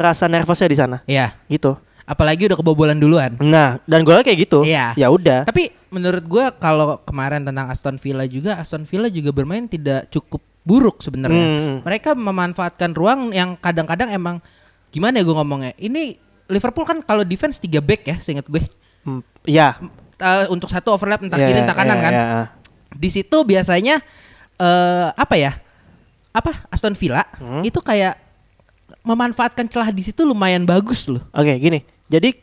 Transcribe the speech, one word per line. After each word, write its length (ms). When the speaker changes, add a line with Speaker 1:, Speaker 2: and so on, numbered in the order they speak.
Speaker 1:
rasa 240
nervousnya 400
di 100
sana. 280
Speaker 2:
Iya. 280
Speaker 1:
Gitu. 260
Speaker 2:
Apalagi 420
udah 140
kebobolan 400
duluan. 400
Speaker 1:
Nah, 460
dan 180
golnya 180
kayak 240
gitu. 160
Speaker 2:
Iya. 340
Speaker 1:
Ya 140
udah. 380
Speaker 2:
Tapi 240
menurut 340
gua 280
kalau 500
kemarin 400
tentang 300
Aston 260
Villa 300
juga, 320
Aston 240
Villa 240
juga 240
bermain 340
tidak 460
cukup 320
buruk 380
sebenarnya. 440
Speaker 1:
Hmm. 360
Speaker 2:
Mereka 340
memanfaatkan 800
ruang 380
yang 260
kadang-kadang 520
emang, 300
gimana 280
ya 60
gue 120
ngomongnya? 400
Ini 400
Liverpool 360
kan 180
kalau 220
defense 360
tiga 200
back 260
ya, 120
seingat 280
gue. 180
Speaker 1:
Hmm, 180
iya. 320
Speaker 2:
Eh, 300
untuk 200
satu 240
overlap 300
entah 140
Speaker 1:
Iya, 120
Speaker 2:
kiri 100
Speaker 1:
iya, 60
Speaker 2:
entah 120
kanan 200
Speaker 1:
iya, 100
Speaker 2:
kan. 80
Speaker 1:
iya, 120
iya. 200
Speaker 2:
Di 160
situ 340
biasanya, 560
eh, 560
apa 240
ya? 180
Apa 380
Aston 260
Villa 400
Speaker 1:
Hmm. 260
Speaker 2:
itu 180
kayak 380
memanfaatkan 640
celah 240
di 100
situ 220
lumayan 400
bagus 440
loh. 160
Speaker 1:
Oke, 260
gini. 240
Jadi 240